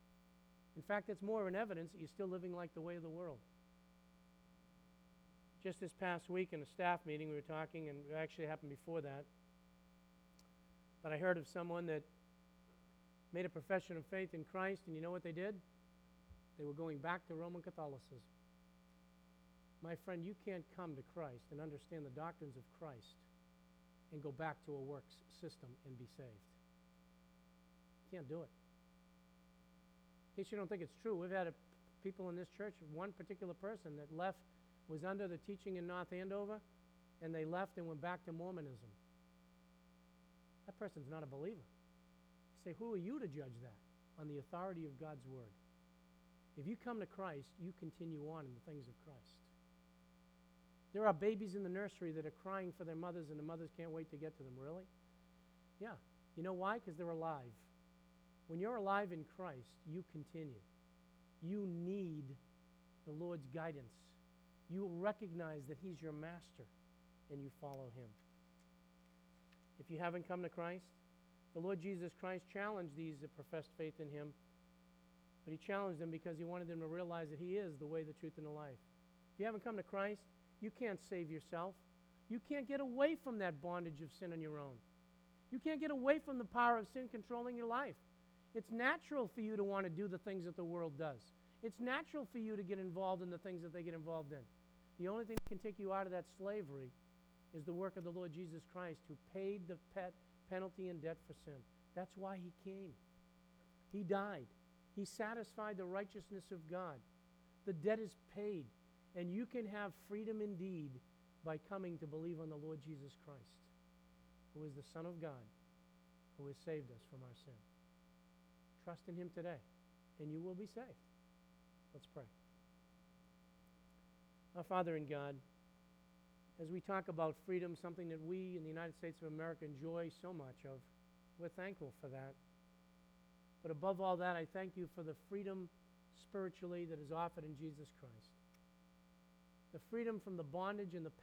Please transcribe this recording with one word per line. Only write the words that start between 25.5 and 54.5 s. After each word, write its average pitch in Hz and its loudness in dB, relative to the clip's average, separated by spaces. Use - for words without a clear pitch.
and 131 -10
be 123 -10
saved. 131 -12
Can't 160 -10
do 160 -4
it. 135 -12
In 196 -2
case - -8
you 208 0
don't 190 0
think 180 0
it's - -4
true, 226 4
we've 175 2
had 185 6
a, 165 0
people 190 -2
in 175 0
this 180 -4
church, 202 -2
one 185 -2
particular 180 -4
person 185 -4
that 147 -8
left, 185 2
was 156 -2
under 196 2
the 170 -2
teaching 196 -2
in 175 0
North 180 -2
Andover, 196 0
and 165 0
they 160 4
left 180 2
and 170 -2
went 156 -2
back 175 0
to 170 -4
Mormonism. 156 -4
That 190 -12
person's 160 -4
not 160 -4
a 147 -4
believer. 147 -4
You - -14
say, 135 -6
"Who 226 0
are 208 4
you 202 2
to 214 0
judge 131 -4
that?" 117 -10
On 151 -4
the 143 -2
authority 175 -2
of 139 -6
God's 151 -6
word. 123 -8
If 143 -4
you 214 2
come 240 -2
to 180 0
Christ, 160 -2
you 180 -2
continue 160 -4
on 160 -4
in 127 -8
the 120 -12
things 143 -8
of 120 -14
Christ. 131 -16
There 214 6
are 202 12
babies 196 4
in 202 0
the 185 2
nursery 185 0
that 156 0
are 151 -4
crying 190 0
for 180 -8
their 160 -2
mothers, 170 -2
and 151 -4
the 151 -4
mothers 165 -4
can't 165 -4
wait 160 -4
to 151 -8
get 156 -4
to 147 -12
them. 131 -10